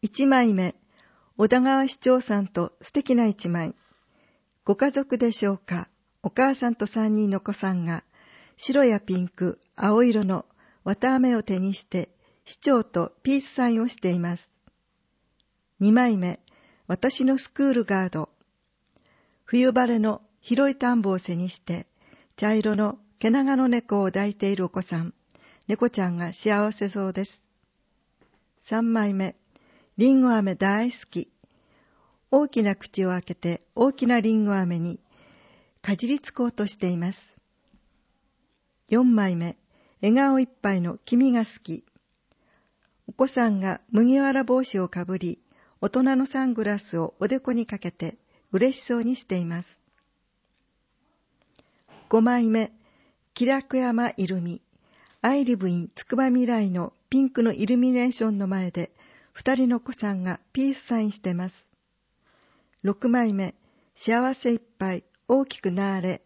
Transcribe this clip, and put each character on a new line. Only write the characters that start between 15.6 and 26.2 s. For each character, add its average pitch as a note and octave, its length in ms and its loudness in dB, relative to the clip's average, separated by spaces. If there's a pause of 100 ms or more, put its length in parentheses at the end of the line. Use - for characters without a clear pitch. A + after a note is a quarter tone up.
二 G3+ 100 4
枚 A#3+ 260 4
目、 F3+ 220 -4 (480)
私 B3+ 380 -2
の C4 140 2
ス - 120 -10
ク C#4 140 -2
ー C#4 80 2
ル A#3 120 0
ガ F#3+ 220 0
ー F3+ 40 -6
ド。 D#3 180 -8 (1160)
冬 B3 280 2
晴 A#3+ 220 2
れ A3+ 40 0
の G#3+ 240 -2 (180)
広 C4+ 320 0
い C#4 40 -6
田 B3 180 0
ん A3+ 80 2
ぼ G3 80 0
を F#3 80 0
背 F3+ 160 -6
に F3 140 -4
し - 120 -14
て、 - 260 -10 (500)
茶 G#3 180 0
色 G#3+ 220 0
の G#3 220 -2 (200)
毛 A3 120 0
長 C4+ 260 2
の C4 100 2
猫 A3+ 360 0
を F#3+ 40 2
抱 G3 220 -2
い G3+ 60 -6
て G3 180 -2
い G3 40 -2
る F#3+ 80 -2
お E3+ 40 -4
子 F#3 140 -6
さ E3+ 160 -6
ん。 E3+ 160 -6 (520)
猫 A#3 240 0
ち G#3 120 -4
ゃ F3+ 60 0
ん F3 80 -4
が F3 160 -6